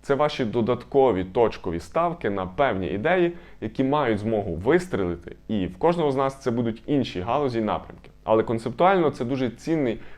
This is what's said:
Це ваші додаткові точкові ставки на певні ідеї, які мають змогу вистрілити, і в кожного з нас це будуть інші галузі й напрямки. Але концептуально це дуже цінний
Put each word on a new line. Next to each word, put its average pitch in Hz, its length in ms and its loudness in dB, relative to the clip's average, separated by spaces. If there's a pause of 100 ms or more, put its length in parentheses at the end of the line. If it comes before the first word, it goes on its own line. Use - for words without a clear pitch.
Це 139 120 0
ваші 147 300 0
додаткові 117 800 2
точкові 92 560 0
ставки 165 500 -2
на 95 160 -4
певні 95 420 0
ідеї, 170 480 0 (240)
які 113 240 -2
мають 131 340 2
змогу 104 360 -2
вистрілити, 95 840 0 (120)
і 101 180 -2
в 92 120 -10
кожного 165 320 2
з 131 60 -2
нас 135 240 -2
це 127 100 -2
будуть 117 360 -2
інші 127 340 0
галузі 120 380 -2
й 113 40 0
напрямки. - 480 -6 (140)
Але 110 180 4
концептуально 135 680 2
це 127 140 -6
дуже 127 260 -2
цінний 131 500 -2 (160)